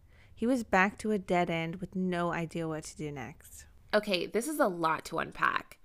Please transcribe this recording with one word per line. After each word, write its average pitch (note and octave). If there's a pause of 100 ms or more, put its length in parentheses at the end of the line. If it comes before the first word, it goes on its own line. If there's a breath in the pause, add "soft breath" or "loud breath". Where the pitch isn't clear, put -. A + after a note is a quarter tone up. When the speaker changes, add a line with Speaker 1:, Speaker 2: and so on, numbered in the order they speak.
(320 soft breath)
Speaker 1:
He -
was B3
back G3
to G#3+
a G#3+
dead F3
end E3
with F3+
no F3+
idea E3
what D#3+
to -
do D3
next. - (300)
Speaker 2:
Okay, G#3
this A3+
is D4+
a C4+
lot E3
to E3
unpack. -